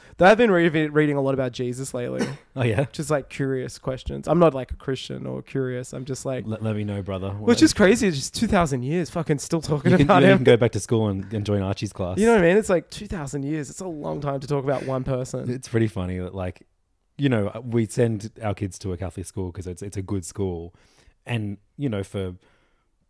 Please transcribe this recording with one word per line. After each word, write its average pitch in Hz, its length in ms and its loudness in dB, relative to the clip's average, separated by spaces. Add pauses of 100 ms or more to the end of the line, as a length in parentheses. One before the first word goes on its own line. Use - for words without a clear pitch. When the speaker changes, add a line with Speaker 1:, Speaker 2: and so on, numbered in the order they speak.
(180)
Speaker 1:
Though 170 80 6
I've 208 120 8
been 233 140 6
re-, 170 160 6 (220)
reading 147 260 2
a 139 60 0
lot 135 120 0
about 127 200 -2
Jesus 123 400 -6
lately. 131 400 -4
Speaker 2:
<laughs> 143 40 -12 (200)
Oh, 131 60 0
yeah? 117 280 2
Speaker 1:
Just, 156 180 -8
like, 147 200 -2
curious 131 500 -4
questions. 135 480 -8
I'm 156 100 4
not, 165 160 6
like, 131 180 -8
a - 40 -8
Christian 131 500 -8
or 131 160 -8
curious. 127 520 -6
I'm 135 100 -10
just 127 220 -10
like 127 200 -6
Speaker 2:
Let, 107 160 -8
let 110 140 -2
me 104 80 -4
know, 101 180 -4
brother. 95 280 -6
Speaker 1:
Which 107 260 2
Speaker 2:
What - 80 2
Speaker 1:
is - 100 4
crazy, 226 380 4
just 139 240 -6
two 233 120 0
thousand 165 360 2
years 156 260 -2
fucking 156 300 -2
still - 220 -4
talking 151 300 0
Speaker 2:
You 185 60 8
can, 147 100 6
Speaker 1:
about 185 160 8
Speaker 2:
you 139 60 10
Speaker 1:
him. 127 100 8
Speaker 2:
can 127 40 0
go 123 140 8
back 117 160 2
to 110 80 -2
school 110 260 2
and, 98 260 -4
and 101 120 -4
join 101 180 2
Archie's 98 300 -4
class. 92 260 -4
Speaker 1:
You 101 60 4
know 233 80 6
what 214 100 6
I 170 40 6
mean? 180 100 6
It's 220 120 0
like 175 220 0
two - 160 -14
thousand 143 360 -8
years. 147 280 -6
It's - 80 -16
a 185 80 -10
long 156 340 -8
time 139 200 -4
to 139 60 -10
talk 143 180 -2
about 135 200 -2
one 131 200 -4
person. 131 440 -4
Speaker 2:
It's 123 200 -6
pretty 113 180 2
funny 92 320 -4
that, 90 160 -8
like, 90 320 -8 (500)
you 139 120 0
know, 110 360 0
we 117 220 0
send 110 420 0 (140)
our 104 100 -2
kids 95 260 -6
to 95 140 -6
a 87 40 -8
Catholic 90 280 -8
school 92 280 -8
'cause 87 120 -12
it's, 90 160 -10
it's 101 160 -10
a 101 60 -6
good 95 220 -4
school. 85 500 -6 (500)
And, 104 320 -6 (200)
you 143 120 -4
know, 101 140 -2
for 95 320 -8 (760)